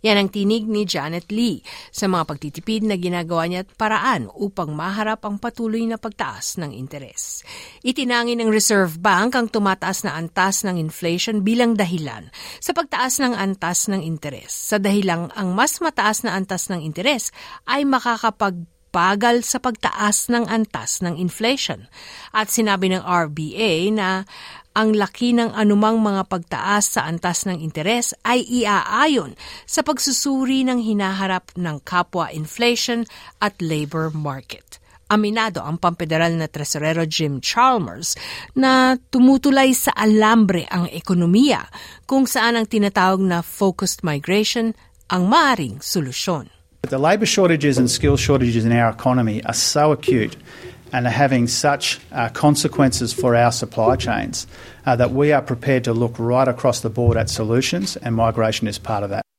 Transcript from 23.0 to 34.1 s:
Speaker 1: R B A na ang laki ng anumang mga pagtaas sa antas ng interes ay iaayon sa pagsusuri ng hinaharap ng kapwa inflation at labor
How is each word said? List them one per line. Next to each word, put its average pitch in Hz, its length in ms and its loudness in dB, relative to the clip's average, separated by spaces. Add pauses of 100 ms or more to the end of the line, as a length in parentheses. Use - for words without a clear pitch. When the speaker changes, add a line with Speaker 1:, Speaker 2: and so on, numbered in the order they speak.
Speaker 1:
R 170 320 0
B 151 240 -6
A 190 320 0
na 196 400 -2 (460)
ang 220 160 4
laki 214 480 0
ng 226 160 0
anumang 214 480 4
mga 196 240 0
pagtaas 185 720 -2
sa 143 80 -4
antas 170 400 -4
ng 175 160 -4
interes 175 480 -2 (160)
ay 247 160 2
iaayon 220 960 0 (320)
sa - 160 -2
pagsusuri 262 800 0
ng 247 160 0
hinaharap 190 720 -2
ng 165 320 -4
kapwa 175 480 -2
inflation 233 720 -2 (320)
at 208 240 0
labor 160 480 -2